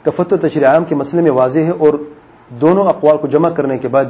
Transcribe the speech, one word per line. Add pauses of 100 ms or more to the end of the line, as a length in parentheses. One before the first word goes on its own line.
کا
فتویٰ
تشریع
عام
کے
مسئلے
میں
واضح
ہے
اور (580)
دونوں
اقوال
کو
جمع
کرنے
کے
بعد